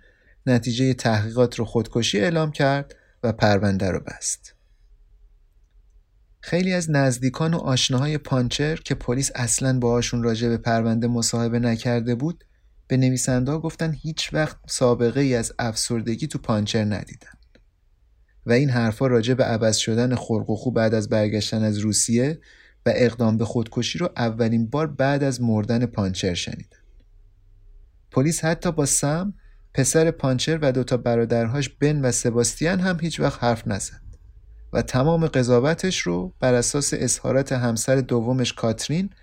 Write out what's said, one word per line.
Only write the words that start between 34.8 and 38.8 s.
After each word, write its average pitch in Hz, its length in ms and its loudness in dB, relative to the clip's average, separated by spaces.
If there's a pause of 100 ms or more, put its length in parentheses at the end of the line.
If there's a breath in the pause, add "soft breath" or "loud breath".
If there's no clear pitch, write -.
تمام 160 440 2
قضاوتش 131 720 2
رو 180 420 -4
بر 127 140 4
اساس 139 420 0
اظهارات 127 560 -2
همسر 120 440 0
دومش 123 560 0
کاترین 143 580 -2 (120)